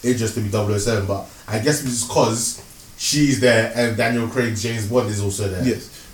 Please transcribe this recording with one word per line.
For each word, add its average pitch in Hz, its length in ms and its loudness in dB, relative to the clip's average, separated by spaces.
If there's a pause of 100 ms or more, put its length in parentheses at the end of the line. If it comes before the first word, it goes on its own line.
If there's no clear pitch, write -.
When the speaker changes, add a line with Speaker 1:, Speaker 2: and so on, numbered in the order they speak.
Speaker 1:
Idris 113 320 0
to 113 60 -2
be 101 80 -2
double 104 240 0
oh 101 40 0
seven. 98 280 0
But 98 200 -4 (220)
I 110 120 -4
guess 147 240 0
it's 120 240 -2
'cause - 540 0 (360)
she's 139 440 2
there 113 340 4
and 117 220 2
Daniel 117 300 0
Craig's 113 360 -2
James 113 240 -2
Bond 117 220 2
is 104 120 -4
also 101 280 -2
there. 92 140 -4
Speaker 2:
Yes, - 500 -4